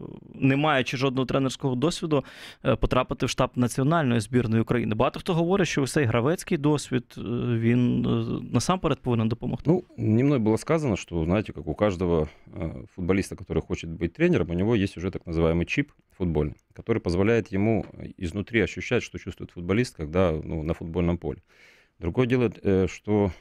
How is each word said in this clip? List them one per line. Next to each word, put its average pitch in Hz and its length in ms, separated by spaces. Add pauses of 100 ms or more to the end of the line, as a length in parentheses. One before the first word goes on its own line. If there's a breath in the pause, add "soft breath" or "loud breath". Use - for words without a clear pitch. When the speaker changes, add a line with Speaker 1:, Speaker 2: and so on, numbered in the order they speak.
(340)
Speaker 1:
не 131 220
маючи 143 400
жодного 131 300
тренерського 135 480
досвіду, 151 500 (400 loud breath)
е, 123 120
потрапити 127 500
в - 20
штаб - 260
національної 131 680
збірної 113 420
України? 113 320
Багато 127 260
хто 190 140
говорить, 170 340
що 139 180
цей 151 180
гравецький 123 540
досвід, 139 460 (140)
е, - 20 (380)
він, 123 480
е, 120 340 (120)
насамперед 175 480
повинен 113 280
допомогти. 127 420
Speaker 2:
Ну, 185 140 (120)
не 113 280
мной 143 140
было 107 180
сказано, 147 400
что, 85 280
знаете, 98 280
как 80 140
у 78 80
каждого, 85 540 (260 loud breath)
э, 65 400
футболиста, 92 420
который 80 260
хочет 85 280
быть 82 220
тренером, 139 380
у 87 40
него 104 220
есть 98 220
уже 90 120
так - 160
называемый 82 380
чип - 280 (260)
футбольный, 78 360 (200)
который 110 260
позволяет 98 520
ему, 101 400
э, - 260
изнутри 98 420
ощущать, 95 420
что - 160
чувствует - 320
футболист, 98 460
когда, 82 360 (120)
ну, 80 180
на 80 120
футбольном 85 440
поле. 71 200 (600 soft breath)
Другое 120 280
дело, 120 260 (100)
э, 95 260
что, 104 420 (100)